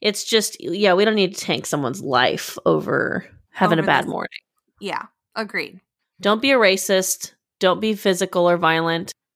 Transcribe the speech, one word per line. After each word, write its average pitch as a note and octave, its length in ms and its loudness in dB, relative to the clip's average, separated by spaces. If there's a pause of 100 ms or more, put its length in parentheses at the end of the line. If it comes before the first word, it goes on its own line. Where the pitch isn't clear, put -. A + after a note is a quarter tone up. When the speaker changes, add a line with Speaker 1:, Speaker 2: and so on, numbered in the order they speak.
Speaker 1:
It's G#3 200 -2
just, G#3+ 360 0
yeah, F#3+ 340 2
we G3 120 4
don't A3 100 2
need G3 180 0
to - 80 -12
tank - 240 -4
someone's C3+ 360 -4
life B2+ 640 -2
over - 580 0 (240)
having E3+ 300 0
Speaker 2:
Over F3 60 0
Speaker 1:
a - 20 -6
bad D3 160 2
Speaker 2:
this. - 80 -8
Speaker 1:
morning. - 280 -10 (400)
Speaker 2:
Yeah, F#3+ 260 -8 (280)
agreed. F#3+ 460 -8 (420)
Speaker 1:
Don't G#3+ 220 0
be C#4 80 4
a C4 60 4
racist. F#3+ 720 0 (280)
Don't F#3 200 2
be G#3+ 160 0
physical F#3 520 0
or F3 100 4
violent. E3 560 0 (220)